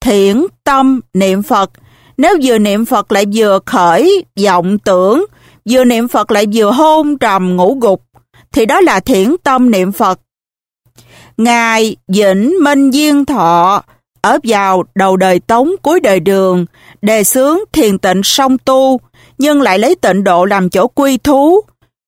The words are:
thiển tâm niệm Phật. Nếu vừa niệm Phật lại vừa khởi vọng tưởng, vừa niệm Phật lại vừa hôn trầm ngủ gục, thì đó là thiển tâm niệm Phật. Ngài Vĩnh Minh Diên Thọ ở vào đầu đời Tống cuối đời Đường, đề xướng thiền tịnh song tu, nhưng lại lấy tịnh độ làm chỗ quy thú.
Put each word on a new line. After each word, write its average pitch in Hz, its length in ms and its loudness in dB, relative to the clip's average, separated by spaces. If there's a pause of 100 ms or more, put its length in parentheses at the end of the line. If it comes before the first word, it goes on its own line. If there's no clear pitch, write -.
thiển 208 460 0 (180)
tâm 269 360 0 (140)
niệm 190 280 0
Phật. 202 280 -2 (460)
Nếu 349 260 2
vừa 240 160 0
niệm 208 260 0
Phật 226 280 -4
lại 202 120 0 (100)
vừa 208 320 2
khởi 240 580 0 (200)
vọng 185 340 0
tưởng, 202 460 0 (460)
vừa 254 140 2
niệm 240 240 0
Phật 226 220 -2
lại 208 240 0
vừa 214 160 2
hôn 302 480 0
trầm 190 380 -2
ngủ 202 240 0
gục, 202 220 0 (500)
thì 220 140 0
đó 294 140 0
là 240 200 2
thiển 240 420 0
tâm 254 280 0
niệm 190 220 -2
Phật. 190 280 -2 (1160)
Ngài 226 600 0 (120)
Vĩnh 233 540 0
Minh 277 300 2
Diên 294 320 0
Thọ 180 580 0 (380)
ở 240 240 0
vào 196 380 0 (120)
đầu 190 220 0
đời 185 240 0
Tống 254 300 0 (120)
cuối 339 180 0
đời 196 200 0
Đường, 185 460 0 (360)
đề 214 220 0
xướng 277 340 0 (140)
thiền 214 260 0
tịnh 185 260 -2
song 269 340 0
tu, 262 420 0 (380)
nhưng 285 220 0
lại 190 180 0
lấy 285 160 2
tịnh 196 300 -2
độ 180 200 2
làm 196 260 -2
chỗ 190 160 0
quy 277 320 0
thú. 294 420 2 (480)